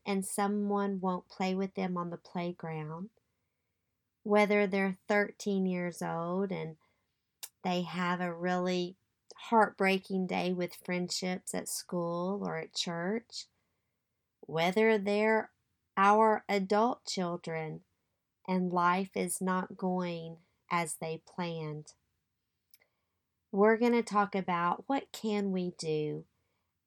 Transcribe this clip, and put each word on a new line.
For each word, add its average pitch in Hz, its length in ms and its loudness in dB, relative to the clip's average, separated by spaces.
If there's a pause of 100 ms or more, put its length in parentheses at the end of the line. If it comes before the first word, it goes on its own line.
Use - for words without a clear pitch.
and 196 180 -2
someone 202 760 -2
won't 180 300 -4
play 185 240 -2
with 190 220 -2
them 180 220 -2
on 175 120 -4
the 170 80 -8
playground, 170 920 -8 (1120)
whether 208 420 4
they're 196 320 0 (100)
thirteen 202 600 0
years 175 340 -4
old 175 500 -4
and 160 260 -6 (840)
they 180 200 0
have 175 360 -2
a 175 140 -2
really 180 600 0 (400)
heartbreaking 190 880 2
day 180 260 0
with 180 220 -2 (100)
friendships 180 680 -4
at - 160 -6
school 175 720 -4
or 165 140 -4
at - 160 -8
church, 180 720 -4 (960)
whether 185 560 4
they're 214 540 2 (460)
our 214 500 6
adult 208 580 2
children 165 760 -4 (680)
and 185 240 2
life 180 440 4
is 185 260 -2
not 185 360 -2
going 175 600 -4 (340)
as 170 240 -2
they 165 320 -6
planned. 160 640 -6 (1600)
We're 214 260 6
gonna 240 240 4
talk 202 320 0
about 175 540 -2
what - 240 -4
can 208 400 -2
we 180 260 -2
do. 156 460 -4 (640)